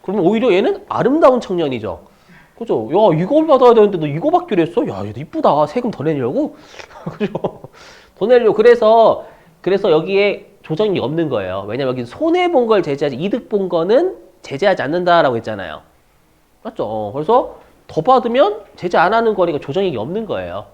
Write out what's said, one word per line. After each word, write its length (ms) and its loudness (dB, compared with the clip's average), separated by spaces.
그러면 180 -2
오히려 280 2
얘는 360 0
아름다운 520 2
청년이죠. 600 -6
그죠? 360 -4
"야, 280 4
이걸 280 2
받아야 260 6
되는데 240 4
너 80 -4
이거 240 -2
받기로 320 0
했어? 240 -2
야, 180 -8
얘도 160 -10
이쁘다. 460 0
세금 240 -4
더 140 -10
내려고?" 520 -2
<laughs> 320 -14
그죠? 160 -6
더 100 -2
내려고. 280 4
그래서, 720 4
그래서 280 0
여기에 600 0
조정이 380 -2
없는 280 -4
거예요. 380 -4
왜냐면 320 -4
여기 80 -8
손해본 600 0
걸 160 2
제재하지, 320 -4
이득 320 -6
본 200 -2
거는 480 0
제재하지 380 -2
않는다라고 580 2
했잖아요. 440 -10
맞죠? 240 -8
어, 260 -6
그래서 460 -2
더 140 -4
받으면 600 2
제재 220 -4
안 140 4
하는 220 2
거니까 240 0
조정액이 380 -4
없는 300 -6
거예요. 480 -8